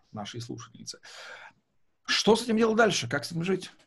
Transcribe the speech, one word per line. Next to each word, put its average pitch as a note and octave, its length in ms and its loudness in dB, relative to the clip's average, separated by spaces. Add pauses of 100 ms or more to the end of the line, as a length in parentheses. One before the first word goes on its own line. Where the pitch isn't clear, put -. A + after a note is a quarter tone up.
(120)
нашей G#2+ 300 -10
слушательницы. - 580 -14 (1080)
Что - 300 4
с A#3 80 0
этим A3 140 0
делать A3 200 4
дальше? F#3+ 320 4
Как C#3+ 160 -2
с - 60 -10
этим E3 120 -4
жить? F#3 280 -2 (160)